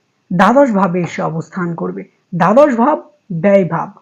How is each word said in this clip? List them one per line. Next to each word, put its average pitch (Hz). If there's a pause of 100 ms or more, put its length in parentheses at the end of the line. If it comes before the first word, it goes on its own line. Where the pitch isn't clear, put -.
(340)
দ্বাদশ 233
ভাবে 190
এসে 170
অবস্থান 165
করবে। 180 (320)
দ্বাদশ 226
ভাব 277 (340)
ব্যয় 196
ভাব, 160 (120)